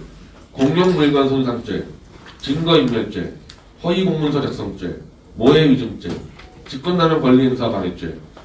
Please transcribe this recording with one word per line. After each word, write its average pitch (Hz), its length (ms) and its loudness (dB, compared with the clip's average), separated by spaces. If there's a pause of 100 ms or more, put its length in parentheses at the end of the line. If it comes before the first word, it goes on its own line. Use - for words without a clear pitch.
(520)
공용물건 147 760 2
손상죄, 120 560 -4 (560)
증거인멸죄, 127 960 0 (480)
허위공문서 156 600 0
작성죄, 98 540 -8 (380)
모해위증죄, 127 720 2 (600)
직권남용 160 520 0
권리행사 127 480 2
방해죄 90 480 -6 (280)